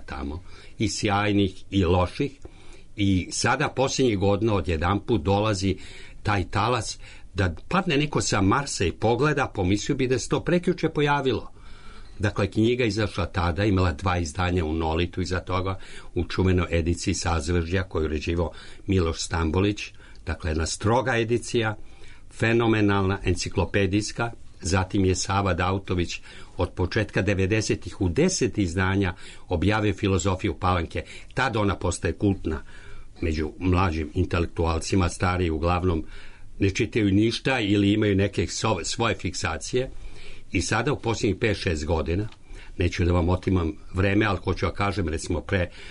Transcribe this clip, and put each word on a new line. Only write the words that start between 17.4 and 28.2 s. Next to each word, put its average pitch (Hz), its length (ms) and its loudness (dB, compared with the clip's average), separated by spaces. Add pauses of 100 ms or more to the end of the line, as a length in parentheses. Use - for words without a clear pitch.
koju 80 200 -2
je - 20 0
uređivao 80 460 -2 (360)
Miloš 85 340 2
Stambolić, 92 680 0 (340)
dakle, 82 260 -4
jedna 80 140 0
stroga 120 500 0
edicija, 113 600 0 (560)
fenomenalna, 107 920 4
enciklopedijska. 98 1080 0 (300)
Zatim 95 440 2
je 92 100 4
Sava 98 380 2
Dautović 90 680 -2 (360)
od 90 140 0
početka 104 500 0
devedesetih 95 800 0
u 92 80 2
deset 139 480 2